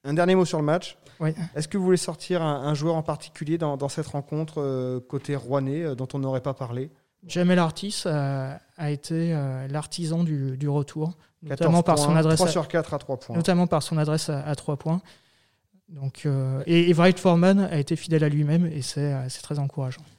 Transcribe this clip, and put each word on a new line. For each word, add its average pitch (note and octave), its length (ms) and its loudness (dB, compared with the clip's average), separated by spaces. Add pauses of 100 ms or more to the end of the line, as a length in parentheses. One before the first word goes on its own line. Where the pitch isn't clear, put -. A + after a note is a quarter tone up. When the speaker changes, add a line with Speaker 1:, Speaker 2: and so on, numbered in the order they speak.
Speaker 1:
Un C#3+ 120 -4
dernier F3 200 4
mot F#3 100 6
sur D#3+ 120 -2
le D3+ 80 0
match. D#3+ 320 -2 (240)
Speaker 2:
Ouais. D#3 120 0 (220)
Speaker 1:
Est-ce D#3 140 -4
que G#3 80 -2
vous F#3 80 0
voulez F#3 100 6
sortir F3 460 -2
un, C#3+ 240 -2
un D3+ 80 0
joueur D#3 220 0
en D#3+ 80 -2
particulier D#3+ 540 -6
dans, D3 200 -2
dans C#3 100 -2
cette D3 200 -6
rencontre, D#3 500 -6
euh, B2+ 420 -2
côté C#3 380 -6
rouennais, C3+ 460 -2
euh, C#3+ 120 -4
dont B2 180 -6
on C#3+ 60 -4
n'aurait C3+ 220 -2
pas C3+ 140 -4
parlé ? B2+ 340 -8 (360)
Speaker 2:
Jamel F3+ 340 2
Artis F3 460 -2
a, C#3 540 -2 (180)
a D3+ 120 -4
été, E3 440 -2
euh, C3+ 340 -4
l'artisan D#3+ 560 -4
du, C3+ 340 -2
du D3 100 -2
retour, D3 440 -2 (320)
Speaker 1:
Quatorze C#3 160 -6
Speaker 2:
notamment E3 240 4
par D#3 160 4
son D3 80 2
Speaker 1:
points, D#3 100 4
Speaker 2:
adresse D#3+ 180 4
Speaker 1:
trois F3+ 120 4
Speaker 2:
à, D#3+ 40 0
Speaker 1:
sur D#3 160 0
quatre D#3+ 260 -2
à C#3+ 60 -2
trois C3 180 -6
points. - 180 -8
Speaker 2:
notamment F3 320 2
par D#3 160 0
son E3 140 -2
adresse D3+ 320 0
à, C#3+ 120 -4
à D3 140 -4
trois C#3+ 220 -4
points. E3 240 -2 (880)
Donc, C#3 360 -10
euh, C3+ 400 -2
et, E3+ 240 4
et F3 40 8
Wright F3+ 260 6
Foreman F#3 400 6
a F3+ 180 0
été D3 180 0
fidèle D#3+ 280 0
à D3+ 60 4
lui-même D3+ 380 2
et D#3 140 -6
c'est, C#3+ 320 -4
euh, C3 160 -4
c'est - 120 -14
très D3 180 -6
encourageant. C#3 420 -4 (180)